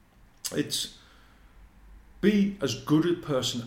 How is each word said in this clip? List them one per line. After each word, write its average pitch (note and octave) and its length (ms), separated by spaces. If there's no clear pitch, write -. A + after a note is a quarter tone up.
It's - 440
be G3+ 400
as C3 140
good D#3 320
a F3 80
person B2+ 520